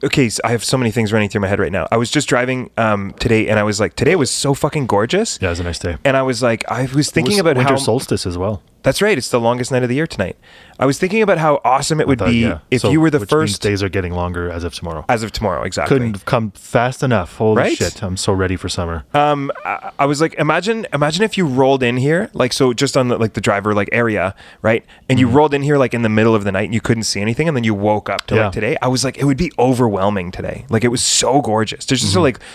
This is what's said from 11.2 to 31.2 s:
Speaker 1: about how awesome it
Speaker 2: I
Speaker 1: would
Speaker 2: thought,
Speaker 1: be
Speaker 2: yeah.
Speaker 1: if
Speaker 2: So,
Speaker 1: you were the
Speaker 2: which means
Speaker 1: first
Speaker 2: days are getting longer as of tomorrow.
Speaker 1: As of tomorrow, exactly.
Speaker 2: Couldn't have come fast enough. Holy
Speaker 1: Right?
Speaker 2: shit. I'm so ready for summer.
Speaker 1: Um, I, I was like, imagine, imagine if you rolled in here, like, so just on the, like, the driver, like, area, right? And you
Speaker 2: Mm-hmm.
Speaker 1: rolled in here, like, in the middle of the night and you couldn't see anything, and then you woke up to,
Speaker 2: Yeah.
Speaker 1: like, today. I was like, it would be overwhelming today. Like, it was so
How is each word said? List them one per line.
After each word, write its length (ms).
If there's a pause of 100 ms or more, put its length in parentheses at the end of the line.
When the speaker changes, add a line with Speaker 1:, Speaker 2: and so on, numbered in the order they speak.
Speaker 1:
about 180
how 260
awesome 340
it 40
Speaker 2:
I 20
Speaker 1:
would 140
Speaker 2:
thought, 100
Speaker 1:
be 140
Speaker 2:
yeah. 160 (120)
Speaker 1:
if 100
Speaker 2:
So, 100
Speaker 1:
you 100
were 80
the 100
Speaker 2:
which 120
means 200
Speaker 1:
first 100
Speaker 2:
days 220
are 60
getting 240
longer 360
as 140
of 120
tomorrow. 340
Speaker 1:
As 140
of 100
tomorrow, 300
exactly. 320
Speaker 2:
Couldn't 180
have 120
come 260
fast 520
enough. 340
Holy 200
Speaker 1:
Right? 200
Speaker 2:
shit. 240
I'm 140
so 160
ready 240
for 140
summer. 340 (100)
Speaker 1:
Um, 380 (140)
I, 340
I 60
was 160
like, 140
imagine, 580
imagine 300
if 140
you 100
rolled 360
in 140
here, 360
like, 200
so 180
just 240
on 140
the, 80
like, 160
the 80
driver, 320
like, 180
area, 440 (260)
right? 240 (240)
And 100
you 80
Speaker 2:
Mm-hmm. 80
Speaker 1:
rolled 200
in 80
here, 140
like, 180
in 80
the 60
middle 260
of 100
the 80
night 120
and 80
you 60
couldn't 240
see 160
anything, 300
and 80
then 80
you 80
woke 360
up 180
to, 80
Speaker 2:
Yeah. 100
Speaker 1:
like, 80
today. 280
I 60
was 160
like, 140
it 80
would 120
be 220
overwhelming 720
today. 380
Like, 160
it 40
was 140
so 380